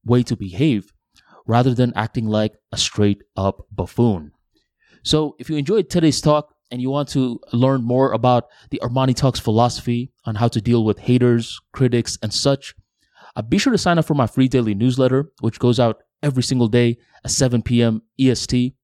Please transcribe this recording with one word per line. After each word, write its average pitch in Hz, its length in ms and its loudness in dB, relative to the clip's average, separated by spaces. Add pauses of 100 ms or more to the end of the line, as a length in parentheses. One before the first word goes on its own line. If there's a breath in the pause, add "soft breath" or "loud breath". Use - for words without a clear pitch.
way 120 200 2
to 117 120 -4
behave 101 560 -2 (540 soft breath)
rather 123 300 2
than 120 200 2
acting 110 320 -4
like 107 260 0 (180)
a 107 60 -10
straight 101 440 0 (140)
up 98 360 -4
buffoon. 92 600 -2 (720 soft breath)
So 156 360 -2
if 120 100 -16
you 156 80 -4
enjoyed 165 320 -2
today's 160 300 2
talk 151 360 0 (160)
and 123 100 -8
you 127 80 -2
want 139 200 -4
to 127 300 -2 (140)
learn 127 300 2
more 123 280 2
about 120 360 2 (240 soft breath)
the 139 100 -8
Armani 127 340 0
Talks 131 240 0
philosophy 120 720 -2 (140)
on 113 100 -6
how 117 120 0
to 113 140 0
deal 117 220 2
with 107 160 0
haters, 123 600 2 (140)
critics, 120 500 -2
and 110 100 -6
such, - 400 -2 (600 soft breath)
uh, - 60 -4
be 117 180 0
sure 262 120 2
to 220 60 2
sign 170 220 2
up 156 60 0
for 156 100 -2
my 127 100 2
free 131 220 0
daily 120 260 0
newsletter, 127 580 0 (100)
which 113 180 -4
goes 120 200 2
out 117 220 0 (220)
every 131 200 0
single 123 240 0
day 120 300 2 (260 soft breath)
at - 80 -8
seven 123 300 0
P 117 220 0
M 110 180 0 (180)
E 131 120 4
S - 160 -4
T. 127 360 -2